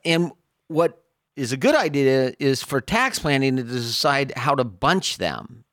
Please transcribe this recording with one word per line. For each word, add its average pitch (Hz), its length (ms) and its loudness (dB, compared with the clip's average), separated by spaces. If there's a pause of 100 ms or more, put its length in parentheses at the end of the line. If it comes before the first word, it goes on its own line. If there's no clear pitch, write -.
and 165 280 2 (340)
what 165 380 0 (320)
is 127 160 -4
a 135 40 -2
good 262 200 4
idea 135 640 2
is 135 240 0
for 135 160 -4
tax 247 400 -2
planning 135 380 2
to 127 40 -2
decide 123 760 -2
how 135 200 0
to 131 80 2
bunch 135 540 -2
them. 78 540 -6